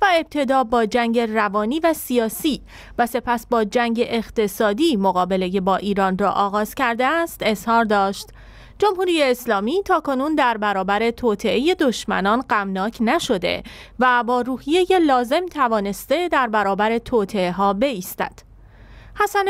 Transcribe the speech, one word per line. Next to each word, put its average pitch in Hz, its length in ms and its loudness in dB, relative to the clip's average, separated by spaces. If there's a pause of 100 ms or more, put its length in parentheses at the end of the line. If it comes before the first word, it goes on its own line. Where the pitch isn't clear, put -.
و 415 120 4
ابتدا 277 500 0
با 233 220 2
جنگ 233 340 0
روانی 214 600 0
و 320 140 2
سیاسی 240 680 -2 (360)
و 240 100 2
سپس 240 400 -2
با 226 160 2
جنگ 233 440 0
اقتصادی 220 880 0
مقابله 185 640 0
با 185 160 0
ایران 190 420 0
را 190 140 0
آغاز 202 440 -2
کرده 240 300 0
است، 330 400 -2
اظهار 226 380 2
داشت: 202 440 0 (520)
«جمهوری 359 440 2
اسلامی 247 640 0
تاکنون 302 500 0
در 247 220 2
برابر 202 540 0
توطئه 233 640 0
دشمنان 214 680 0
غمناک 196 600 -2
نشده 214 640 0 (360)
و 247 240 4
با 247 180 0
روحیه 330 580 0
لازم 277 460 2
توانسته 262 840 -2
در 277 180 0
برابر 208 500 0
توطئه‌ها 196 760 0
بایستد.» 196 720 -4 (720)
حسن 403 300 0